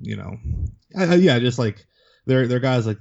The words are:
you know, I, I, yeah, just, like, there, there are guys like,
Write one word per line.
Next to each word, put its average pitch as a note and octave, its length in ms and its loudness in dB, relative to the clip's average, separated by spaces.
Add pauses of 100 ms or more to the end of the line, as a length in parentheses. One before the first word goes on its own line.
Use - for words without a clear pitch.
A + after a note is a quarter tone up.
you G#2+ 160 -10
know, F#2+ 220 -12 (580)
I, F#3+ 80 0
I, F3 120 2
yeah, E3+ 220 6
just, B2 200 0
like, A2+ 260 -4 (420)
there, C3 220 2
there B2 80 0
are B2 40 -2
guys B2+ 260 0
like, G#2+ 140 -4